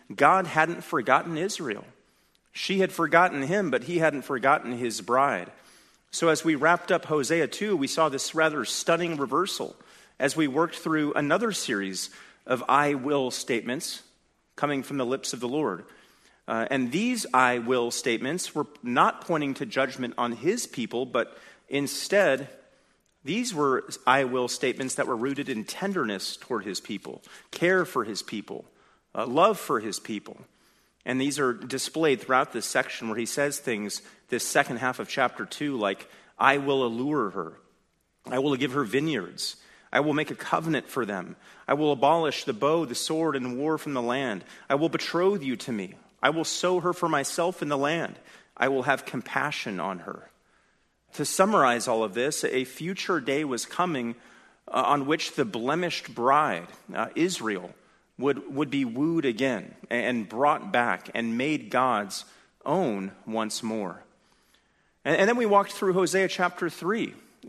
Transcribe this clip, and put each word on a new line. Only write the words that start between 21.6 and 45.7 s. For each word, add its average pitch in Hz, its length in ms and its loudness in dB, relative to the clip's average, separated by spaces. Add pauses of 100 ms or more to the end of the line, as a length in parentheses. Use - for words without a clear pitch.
instead, 143 800 2 (720)
these 233 280 -2
were 143 320 2 (220)
"I 131 200 6
will" 123 220 0
statements 127 460 -2
that 135 140 -2
were 131 80 0
rooted 135 340 -2
in 110 140 -4
tenderness 151 760 -4
toward 104 280 -4
his 95 140 -6
people, - 440 -10 (260)
care 180 340 2
for 131 200 -2
his 101 180 -6
people, - 440 -10 (500)
uh, 110 100 -2
love 170 340 4
for 131 200 0
his 104 200 -6
people. 101 380 -8 (640)
And 127 160 -2
these 139 200 0
are 131 120 2
displayed 131 680 0
throughout 131 320 2
this 113 140 -4
section 127 420 -2
where 110 80 -4
he 117 80 -2
says 143 320 -2
things, 104 460 -6 (260)
this 120 160 -2
second 139 320 2
half 127 220 -2
of 107 100 -8
chapter 120 380 0
two, 143 300 -4
like, 98 300 -2 (300)
"I 139 220 6
will 139 260 2
allure 120 460 0
her. 85 220 -6 (760)
I 123 80 -2
will 139 180 2
give 127 180 -2
her 139 100 0
vineyards. 120 720 -2 (360)
I 131 100 4
will 151 120 2
make 147 160 0
a 135 60 -8
covenant 160 540 -2
for 123 160 -2
them. 92 320 -6 (300)
I 135 60 2
will 147 180 4
abolish 147 520 2
the 127 100 -2
bow, 147 320 2
the 120 100 -8
sword, 160 400 0
and 123 220 -4
war 151 200 0
from 147 160 -8
the 127 80 -2
land. 120 420 -2 (260)
I 139 60 2
will 156 140 2
betroth 180 520 0
you 131 140 -2
to 123 160 -8